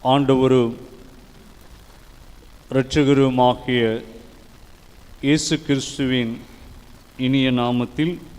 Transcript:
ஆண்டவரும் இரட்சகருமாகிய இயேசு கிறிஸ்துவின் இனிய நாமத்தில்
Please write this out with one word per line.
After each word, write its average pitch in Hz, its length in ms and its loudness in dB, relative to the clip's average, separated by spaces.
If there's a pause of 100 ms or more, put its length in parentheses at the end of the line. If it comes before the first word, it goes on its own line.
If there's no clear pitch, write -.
ஆண்டவரும் 131 720 2 (2000)
இரட்சகருமாகிய 127 1300 2 (1160)
இயேசு 156 400 0
கிறிஸ்துவின் 127 800 -4 (760)
இனிய 131 340 0
நாமத்தில் 123 680 -4 (200)